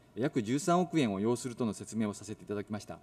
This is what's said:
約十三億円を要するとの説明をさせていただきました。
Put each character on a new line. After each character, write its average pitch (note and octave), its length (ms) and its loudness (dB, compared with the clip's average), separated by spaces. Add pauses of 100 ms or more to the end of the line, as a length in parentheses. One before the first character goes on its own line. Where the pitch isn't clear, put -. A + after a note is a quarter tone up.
(160)
約 B2+ 260 0
十 A#2+ 160 0
三 F3 220 4
億 E3 180 2
円 A#2 140 4
を F#2+ 80 0
要 A#2 160 4
す B2+ 120 -4
る A#2 60 -8
と B2+ 120 -2
の G2+ 60 0
説 G#2 240 -8
明 A2 120 2
を G2 60 -4
さ - 100 -14
せ A2 100 -8
て - 80 -16
い F#2 40 -18
た G#2+ 80 -2
だ G2+ 100 -2
き - 80 -8
ま G#2 80 -2
し - 40 -12
た。 E2 180 -12